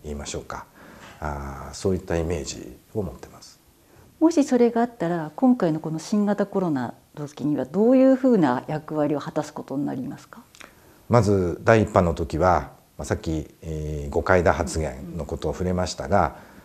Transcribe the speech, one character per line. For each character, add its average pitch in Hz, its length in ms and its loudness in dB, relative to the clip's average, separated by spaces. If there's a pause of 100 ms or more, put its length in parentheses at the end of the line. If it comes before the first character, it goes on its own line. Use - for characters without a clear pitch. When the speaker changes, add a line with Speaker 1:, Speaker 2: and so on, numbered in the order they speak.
Speaker 1:
言 73 100 -10
い - 20 -8
ま 71 100 -10
し - 100 -10
ょ 73 40 -8
う - 40 -12
か。 - 220 -14 (540)
あ 69 520 -10
ー、 - 20 -16
そ - 180 -2
う 92 40 0
い - 20 -2
っ 92 40 -8
た 85 160 -4
イ 82 60 -2
メ 82 140 -4
ー 69 80 -8
ジ - 320 -14 (160)
を 107 80 -4
持 85 100 -8
っ 65 40 -16
て - 120 -18
ま - 140 -20
す。 - 180 -20 (600)
Speaker 2:
も 330 120 4
し 294 120 2
そ 262 140 2
れ 233 140 4
が 233 100 0
あ 240 40 2
っ 240 120 -8
た 170 120 -2
ら、 165 260 -4
今 247 200 4
回 175 180 2
の 156 60 -2
こ 156 120 -6
の 160 80 -4
新 208 260 0
型 202 200 0
コ 202 160 -2
ロ 175 100 0
ナ 127 220 -2 (220)
の 147 120 -8
時 123 180 -8
に 147 120 0
は 131 80 -4
ど 202 260 2
う 262 60 6
い 262 60 6
う 262 120 6
ふ 254 160 2
う 233 60 6
な 127 300 2
役 151 280 -6
割 147 200 0
を 139 40 -2
果 165 140 -10
た 151 100 -2
す - 100 -14
こ - 100 -12
と 135 140 -8
に 143 80 -2
な 143 80 -4
り 131 140 -6
ま - 100 -10
す - 100 -20
か？ - 140 -20 (680)
Speaker 1:
ま 117 120 6
ず 92 420 2
第 113 200 6
一 - 80 0
波 101 100 6
の 85 120 2
時 78 240 -4
は、 82 340 2 (260)
ま - 60 -10
あ、 - 20 -10
さ - 100 -2
っ - 20 -2
き、 80 440 -6
え 76 460 -8
ー、 - 20 -10
誤 80 140 0
解 92 200 4
だ 87 100 6
発 85 260 -4
言 78 380 -8
の 76 80 -8
こ 82 120 -8
と 80 120 -6
を - 20 -2
触 90 140 -6
れ 90 80 -2
ま 90 140 -2
し - 80 -10
た - 120 -10
が、 87 300 0 (280)